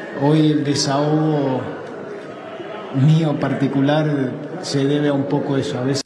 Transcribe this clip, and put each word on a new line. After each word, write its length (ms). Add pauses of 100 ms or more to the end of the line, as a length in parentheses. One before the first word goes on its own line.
(220)
hoy 300
el 120
desahogo 960 (1500)
mío 320
particular 960 (300)
se 240
debe 220
a 40
un 120
poco 340
eso, 200
a 40
veces 240